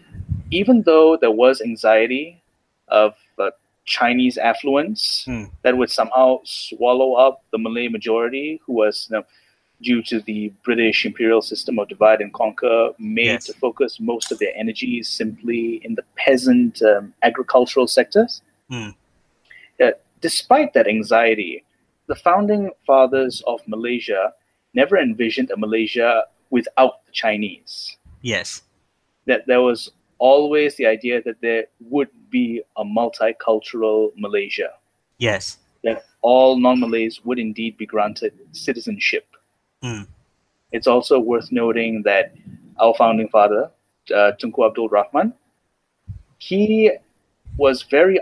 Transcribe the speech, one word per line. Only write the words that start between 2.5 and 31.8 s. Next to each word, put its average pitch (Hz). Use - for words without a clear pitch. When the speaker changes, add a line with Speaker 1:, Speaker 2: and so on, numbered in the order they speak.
Speaker 1:
of, 107
uh, 98
Chinese 123
affluence 143
Speaker 2:
Hmm. 117
Speaker 1:
that 127
would 123
somehow 127
swallow 123
up 131
the 113
Malay 113
majority, 117
who 143
was, 107
you 110
know, 101
due 120
to 110
the 107
British 113
imperial 113
system 110
of 104
divide 107
and 101
conquer, 113
made 110
Speaker 2:
Yes. 117
Speaker 1:
to -
focus 120
most 113
of 117
their 98
energies 113
simply 117
in 113
the -
peasant, 123
um, 104
agricultural 123
sectors. 202
Speaker 2:
Hmm. 113
Speaker 1:
Uh, 123
despite 269
that 123
anxiety, 110
the 147
founding 202
fathers 131
of 117
Malaysia 113
never 147
envisioned 120
a 98
Malaysia 113
without -
the -
Chinese. -
Speaker 2:
Yes. 104
Speaker 1:
That 120
there 123
was 123
always 147
the 127
idea 113
that 113
there 113